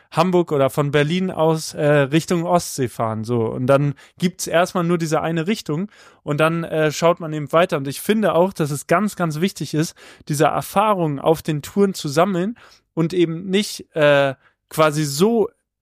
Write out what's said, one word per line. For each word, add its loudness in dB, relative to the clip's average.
Hamburg 2
oder 2
von -2
Berlin 0
aus, -2
äh, -6
Richtung 2
Ostsee -2
fahren, -4
so. -2
Und -4
dann 2
gibt's -4
erstmal 0
nur 0
diese -2
eine -2
Richtung -4
und -4
dann, 0
äh, 0
schaut 2
man -8
eben -8
weiter. 2
Und -4
ich -8
finde 2
auch, 2
dass -2
es -6
ganz, 2
ganz -4
wichtig -4
ist, -2
diese 0
Erfahrungen 0
auf 2
den -4
Touren 0
zu -8
sammeln 0
und 0
eben 0
nicht, -4
äh, 4
quasi 2
so 2